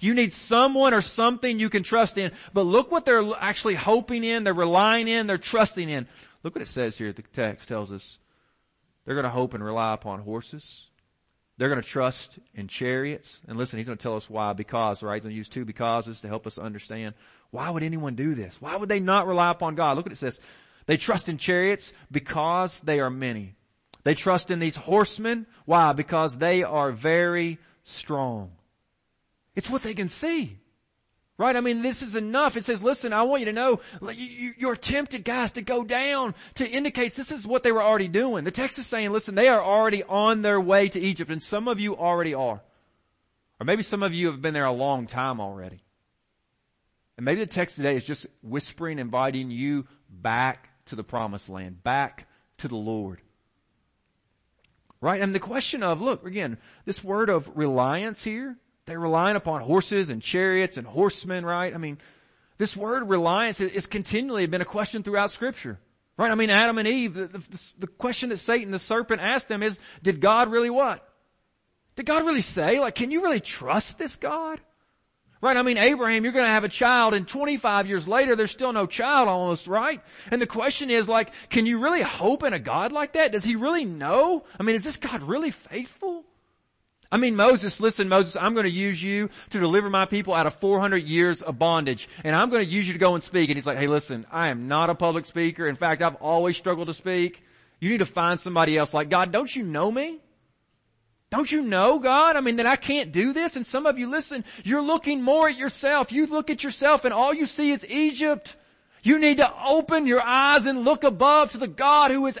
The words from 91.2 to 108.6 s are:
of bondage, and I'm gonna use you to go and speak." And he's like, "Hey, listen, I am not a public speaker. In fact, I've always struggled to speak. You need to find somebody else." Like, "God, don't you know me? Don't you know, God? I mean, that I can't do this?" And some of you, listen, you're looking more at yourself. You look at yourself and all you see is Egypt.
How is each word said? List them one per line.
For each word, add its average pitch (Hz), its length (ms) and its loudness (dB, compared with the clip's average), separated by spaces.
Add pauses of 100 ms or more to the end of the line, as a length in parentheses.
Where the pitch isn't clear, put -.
of 151 160 -6
bondage, 151 500 2 (160)
and 156 100 0
I'm 202 140 4
gonna 233 160 2
use 185 220 0
you 180 80 -4
to 175 40 -6
go 180 160 6
and 170 80 -2
speak." 170 280 2
And 143 80 0
he's 135 80 -8
like, 135 120 -2
"Hey, 143 100 2
listen, 139 440 -2
I 165 160 0
am 123 200 -4
not 156 200 2
a 170 60 0
public 170 320 0
speaker. 170 420 -2
In 139 80 -2
fact, 156 240 0
I've 165 160 2
always 170 400 0
struggled 170 320 -2
to 165 60 -8
speak. 175 500 -2 (340)
You 175 120 -2
need 233 80 2
to 190 80 2
find 170 340 0
somebody 165 380 2
else." 147 160 0
Like, 151 160 0
"God, 185 220 2
don't 247 220 -2
you 254 100 -6
know 170 280 0
me? 311 280 -6 (1080)
Don't 269 220 -2
you 311 100 0
know, 226 380 4
God? 285 380 4
I 285 40 2
mean, 240 160 0
that 233 100 0
I 269 100 4
can't 269 360 -4
do 208 200 2
this?" 320 240 -2
And 247 100 -6
some 285 200 -4
of 269 120 2
you, 247 100 -6
listen, 285 360 -6 (200)
you're 277 180 0
looking 294 400 0
more 311 260 4
at 277 80 0
yourself. 277 560 0
You 294 140 2
look 302 240 -2
at - 140 -4
yourself 285 400 2
and 247 80 0
all 254 220 4
you 302 120 0
see 294 260 0
is 277 160 -4
Egypt. 294 680 0 (460)